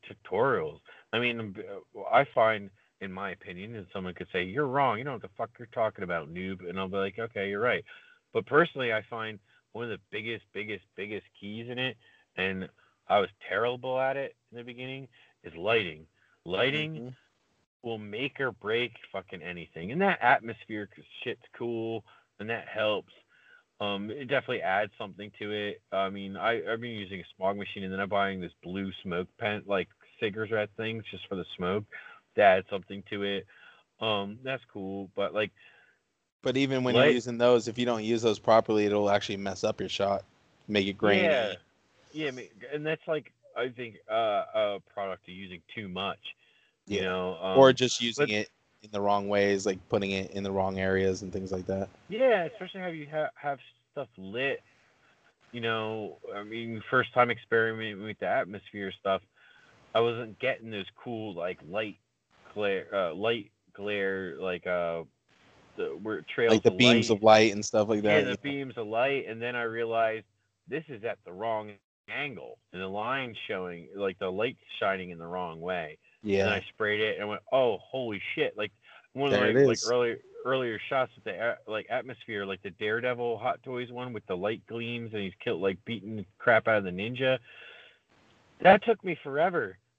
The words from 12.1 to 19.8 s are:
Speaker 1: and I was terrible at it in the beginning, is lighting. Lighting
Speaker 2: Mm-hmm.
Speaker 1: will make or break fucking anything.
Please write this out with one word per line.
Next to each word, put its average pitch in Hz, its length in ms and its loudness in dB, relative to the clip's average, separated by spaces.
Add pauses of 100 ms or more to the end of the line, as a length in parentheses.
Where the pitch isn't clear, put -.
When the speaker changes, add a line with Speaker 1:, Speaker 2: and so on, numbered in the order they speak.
Speaker 1:
and 95 320 -2 (400)
I 101 120 4
was 95 100 0 (180)
terrible 123 520 -2
at 131 160 0
it 139 200 -6 (160)
in 117 60 -14
the 120 60 -12
beginning, 127 440 -12 (340)
is 80 140 -16
lighting. 87 500 0 (380)
Lighting 139 580 0
Speaker 2:
Mm-hmm. 127 120 -12 (680)
Speaker 1:
will 117 160 -6
make 107 420 -8
or 127 120 -2
break 117 400 -2 (200)
fucking 95 300 -10
anything. 85 500 -10